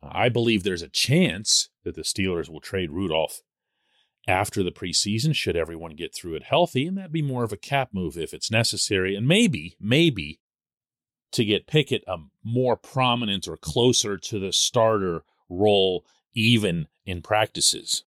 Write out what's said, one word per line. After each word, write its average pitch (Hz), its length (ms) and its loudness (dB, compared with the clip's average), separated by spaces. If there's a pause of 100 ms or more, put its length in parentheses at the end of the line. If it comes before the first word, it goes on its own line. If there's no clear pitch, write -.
I 95 280 0
believe 117 340 2
there's 92 180 -2
a 80 80 -14
chance 120 800 0 (140)
that 85 120 -8
the 80 60 -10
Steelers 87 480 -2
will 78 100 -14
trade 90 320 -4
Rudolph 80 500 -2 (840)
after 95 360 0
the 87 80 -2
preseason, 110 640 -2
should 90 200 -2
everyone 82 400 -6
get 80 200 -12
through 82 180 -10
it 76 100 -8
healthy, 151 440 0
and 190 100 -6
that'd 190 140 -12
be 160 100 -2
more 127 220 -2
of 107 100 -6
a 98 40 -12
cap 139 360 -2
move 85 240 -6
if 80 160 -8
it's - 160 -10
necessary, 101 680 0
and 113 120 -2
maybe, 151 520 2
maybe 110 600 2 (920)
to 117 140 0
get 101 220 2
Pickett 143 400 0
a 92 100 -4 (260)
more 120 320 0
prominent 120 720 -2
or 82 100 -10
closer 113 600 2
to 104 220 -6
the 95 120 -4
starter 101 720 2 (240)
role 95 560 4 (300)
even 107 540 2 (180)
in 90 160 -8
practices. - 840 -2 (100)